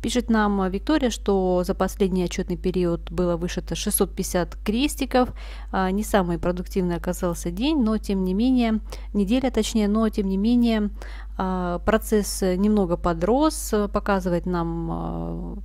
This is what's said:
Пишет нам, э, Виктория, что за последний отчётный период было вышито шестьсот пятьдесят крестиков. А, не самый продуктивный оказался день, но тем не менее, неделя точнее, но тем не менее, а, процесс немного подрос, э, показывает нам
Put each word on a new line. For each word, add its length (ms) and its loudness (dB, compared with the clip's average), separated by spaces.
Пишет 280 0
нам, 320 4
э, 80 0
Виктория, 400 0
что 560 2
за 80 -2
последний 500 0
отчётный 320 -2
период 560 -2
было 240 0
вышито 400 -4
шестьсот 400 -2
пятьдесят 400 -2
крестиков. 800 0
А, 200 0
не 120 0
самый 340 2
продуктивный 580 -2
оказался 560 -2
день, 300 0
но 160 2
тем 260 -2
не 120 0
менее, 440 2
неделя 360 2
точнее, 400 2
но 200 4
тем 200 -2
не 80 0
менее, 540 4
а, 380 -2
процесс 640 2
немного 560 2
подрос, 720 0
э, 160 2
показывает 580 0
нам 1200 -4